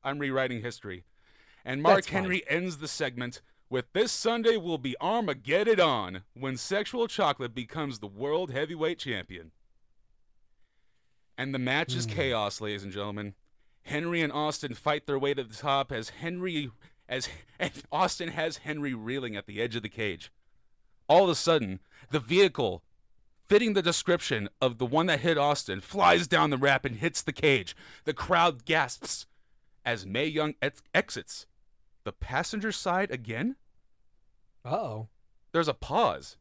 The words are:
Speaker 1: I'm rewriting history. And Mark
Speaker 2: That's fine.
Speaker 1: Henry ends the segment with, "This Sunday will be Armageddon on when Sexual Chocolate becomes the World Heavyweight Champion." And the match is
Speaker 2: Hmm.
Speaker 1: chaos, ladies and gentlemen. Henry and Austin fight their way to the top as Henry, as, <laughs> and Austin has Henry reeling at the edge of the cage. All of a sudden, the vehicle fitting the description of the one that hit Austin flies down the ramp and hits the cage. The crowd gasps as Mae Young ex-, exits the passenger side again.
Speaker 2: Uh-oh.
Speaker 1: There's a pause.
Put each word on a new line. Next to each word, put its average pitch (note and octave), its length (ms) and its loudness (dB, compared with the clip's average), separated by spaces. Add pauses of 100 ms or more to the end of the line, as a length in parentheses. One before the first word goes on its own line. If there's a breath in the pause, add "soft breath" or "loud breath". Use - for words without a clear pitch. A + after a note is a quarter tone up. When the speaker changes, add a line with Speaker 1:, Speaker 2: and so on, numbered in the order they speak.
Speaker 1:
I'm C#3 160 -4
rewriting C3 420 -2
history. G#2 440 -10 (600 soft breath)
And C3+ 180 -6
Mark F3+ 160 6
Speaker 2:
That's F#3 100 -4
fine. F#3+ 160 -2
Speaker 1:
Henry F#3 240 -2
ends E3+ 300 -4
the D3+ 100 -8
segment B2 520 -6 (300)
with, B2+ 240 -4
"This A3+ 180 2
Sunday A3+ 460 2
will E3+ 180 -2
be C3 240 -4
Armageddon F#3 800 2
on G2+ 440 2 (100)
when C3 240 -4
Sexual G#3+ 480 -2
Chocolate C#3 480 0
becomes B2+ 460 -6
the G#2 80 -10
World C#3+ 420 -2
Heavyweight D#3 480 -4
Champion." F2+ 540 -8 (1800)
And C3+ 180 -6
the C3+ 40 -2
match C3 360 0
is A#2+ 100 -2
Speaker 2:
Hmm. A2+ 80 -6
Speaker 1:
chaos, A2 480 0
ladies G#2 240 -6
and G2 80 -10
gentlemen. G2+ 420 -6 (480)
Henry E3+ 400 -4
and D3 100 0
Austin D3 420 -4
fight D3 320 -2
their C#3 120 0
way C#3 160 0
to C3+ 100 -4
the G#2+ 100 -16
top C#3 380 0
as A2+ 180 -6
Henry, E3+ 600 -6 (380 soft breath)
as, B2+ 200 -4 (160)
<laughs> - 140 -20
and F3+ 140 -4 (200)
Austin E3+ 380 0
has D#3+ 280 -4
Henry D3 360 -6
reeling A#2 420 -6
at G2 100 -10
the G#2 160 -8
edge A#2 140 -4
of A2+ 60 -4
the G#2+ 60 -8
cage. G2+ 420 -6 (760)
All F3 160 10
of F3+ 60 4
a D#3+ 40 2
sudden, A#2+ 460 0 (300 soft breath)
the D3 100 0
vehicle C#3 640 2 (640)
fitting G#3 260 6
the G3 100 2
description D#3+ 680 0 (120)
of B2 160 2
the B2 80 0
one D3 220 2
that D#3 140 2
hit D#3+ 180 2
Austin C#3+ 420 2
flies F3 460 6
down D#3 240 4
the C3+ 80 0
ramp C#3 260 4
and B2 120 -2
hits D3+ 260 -2
the D3 100 -4
cage. C3+ 420 2 (300 loud breath)
The D#3 80 -2
crowd E3 540 2
gasps - 600 0 (600)
as A#2 180 -2
Mae A2 220 -2
Young D3+ 340 0
ex-, C#3 220 -4 (100)
exits - 540 -4 (580)
the G#2 80 -6
passenger F#3+ 600 -2
side F#3 380 0
again. B2+ 460 -4 (1080)
Speaker 2:
Uh-oh. B2 420 -4 (440)
Speaker 1:
There's E3 160 2
a C#3+ 40 2
pause. A#2 680 0